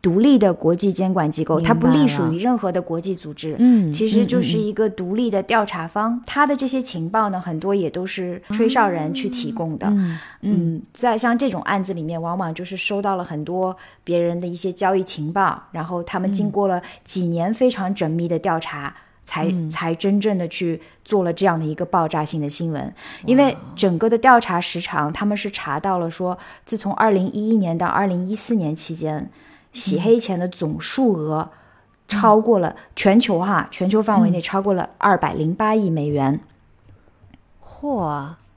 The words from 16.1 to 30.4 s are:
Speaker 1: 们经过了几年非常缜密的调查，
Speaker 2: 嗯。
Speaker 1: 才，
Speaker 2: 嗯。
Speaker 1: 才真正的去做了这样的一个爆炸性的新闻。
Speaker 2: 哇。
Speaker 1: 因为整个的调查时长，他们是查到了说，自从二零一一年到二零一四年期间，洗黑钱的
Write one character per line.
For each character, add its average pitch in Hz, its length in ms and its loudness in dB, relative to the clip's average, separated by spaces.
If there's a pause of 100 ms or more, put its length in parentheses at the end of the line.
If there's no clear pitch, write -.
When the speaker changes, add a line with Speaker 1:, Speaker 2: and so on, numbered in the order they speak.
Speaker 1:
们 190 120 -2
经 202 200 0
过 202 160 0
了 180 120 0 (240)
几 185 200 -4
年 170 280 -2
非 254 200 2
常 196 240 -4
缜 180 120 -2
密 170 200 -2
的 165 100 0
调 165 220 0
查， 143 300 -10
Speaker 2:
嗯。 - 40 -14 (320)
Speaker 1:
才， 160 220 -4
Speaker 2:
嗯。 170 240 -2
Speaker 1:
才 165 240 -2
真 196 260 2
正 208 160 0
的 175 100 -2
去 170 320 -4 (240)
做 196 200 2
了 170 100 0
这 190 140 2
样 165 120 2
的 160 60 -4
一 156 80 -2
个 175 100 -6
爆 170 240 0
炸 156 160 -2
性 156 160 -4
的 143 80 -2
新 165 240 -4
闻。 143 120 -4
Speaker 2:
哇。 - 100 -8 (320)
Speaker 1:
因 247 100 4
为 269 220 6 (180)
整 180 220 2
个 220 100 2
的 226 80 4
调 240 240 8
查 185 220 0
时 - 180 -6
长， 156 320 -4
他 202 140 -6
们 208 100 0
是 202 140 -6
查 147 300 -6
到 190 180 0
了 170 140 -2
说， 180 260 -4 (260)
自 220 140 -6
从 202 160 -4
二 - 160 4
零 190 220 2
一 214 180 -2
一 226 80 4
年 170 180 0
到 175 120 0
二 - 180 2
零 180 240 -2
一 214 60 -4
四 - 180 -4
年 160 220 0
期 160 200 -10
间， 156 360 -6 (420)
洗 170 260 -2
黑 226 180 6
钱 196 220 -2
的 180 80 -2